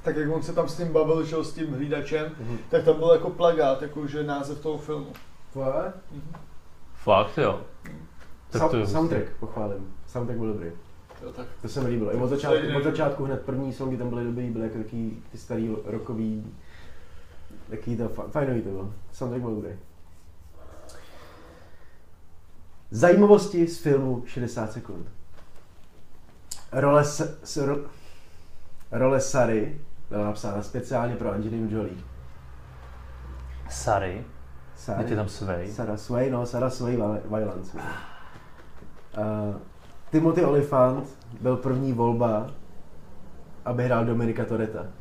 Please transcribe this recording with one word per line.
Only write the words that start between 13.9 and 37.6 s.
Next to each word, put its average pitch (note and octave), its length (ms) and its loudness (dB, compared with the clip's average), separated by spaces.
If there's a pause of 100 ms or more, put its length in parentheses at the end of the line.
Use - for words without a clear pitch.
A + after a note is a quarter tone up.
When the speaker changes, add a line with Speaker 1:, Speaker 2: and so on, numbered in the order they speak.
Speaker 2:
tam B2 120 -2
byly A#2+ 160 -2
dobrý, A#2+ 260 -2
byly A2+ 140 -2
jako A2 140 -4
takový A2 440 -4 (100)
ty - 60 -12
starý A2+ 460 -2
rockový, A2 600 -2 (1200)
takový A2 260 -4
to A#2 120 0
fa-, - 220 -4
fajnový B2+ 320 0
to G2+ 80 -4
bylo. G2 220 -4 (200)
Soundtrack B2 320 -4
byl A2+ 100 -2
dobrý. F#2+ 160 -6 (3250)
Zajímavosti F3 760 10
z - 120 -4
filmu C3+ 480 4
Šedesát A#2 460 -4
sekund. G2+ 340 -6 (1700)
Role C#3+ 320 8
s-, - 400 -2
s-, - 120 -8 (100)
ro-, G#2+ 180 0 (1080)
role B2+ 300 4
Sary A2+ 600 4 (300)
byla G#2 140 2
napsána G#2 380 -2
speciálně A#2+ 540 -2
pro F#2+ 160 -2
Angelinu A2 380 0
Jolie. G2 260 -2 (1700)
Speaker 3:
Sary? G2 540 0 (520)
Speaker 2:
Sary. G#2 260 -2
Speaker 3:
Teď A#2 80 -2
je A2 60 2
tam G#2+ 120 0
Sway. F#2+ 440 -4
Speaker 2:
Sarah G#2+ 280 -4
Sway, B2 300 0
no, A#2+ 160 0
Sarah B2 260 0
Sway B2 240 0
Val-, G#2+ 320 0
Valance. G2 500 -4 (1400)